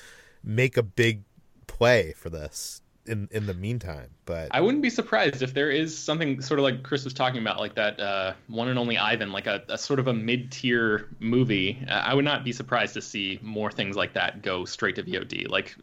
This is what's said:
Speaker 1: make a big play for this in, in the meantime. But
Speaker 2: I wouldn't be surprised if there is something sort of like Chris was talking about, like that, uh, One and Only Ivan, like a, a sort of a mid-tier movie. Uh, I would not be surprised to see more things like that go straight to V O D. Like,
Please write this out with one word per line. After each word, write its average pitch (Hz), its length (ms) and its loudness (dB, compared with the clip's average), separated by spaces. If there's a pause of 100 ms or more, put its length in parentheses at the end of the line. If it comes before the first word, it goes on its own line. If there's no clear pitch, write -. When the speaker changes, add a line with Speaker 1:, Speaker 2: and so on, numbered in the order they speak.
(440)
Speaker 1:
make 117 320 2
a 123 60 4
big 113 400 2 (460)
play 113 500 4
for 85 140 -10
this - 500 -10 (260)
in, 104 220 -4
in 107 160 -4
the 101 80 -2
meantime. 90 560 -6 (160)
But 82 240 -4
Speaker 2:
I 139 120 2
wouldn't 254 200 4
be 294 80 4
surprised 160 540 2
if 131 100 -2
there 143 160 2
is 156 260 0
something 151 460 -2
sort 147 180 0
of 139 40 6
like 131 180 2
Chris 139 220 -2
was 131 100 -8
talking 127 260 0
about, 104 200 -2
like 104 160 -4
that, 107 240 0
uh, 98 340 -2 (140)
One 113 200 -2
and 127 120 0
Only 120 180 2
Ivan, 107 340 2
like 98 140 -4
a, 101 240 0
a 110 80 -4
sort 139 220 0
of 131 80 0
a 127 60 2
mid-tier 117 920 0 (120)
movie. 113 680 2
Uh, - 60 -2
I 113 220 2
would 139 100 6
not 143 180 0
be 127 80 -4
surprised 107 440 0
to 104 80 -6
see 95 400 -4
more 107 260 -2
things 101 260 -4
like 92 180 -2
that 95 280 -2
go 90 240 -2
straight 95 300 -4
to 104 80 -6
V 90 160 -4
O 92 40 -8
D. - 240 -6
Like, - 360 -2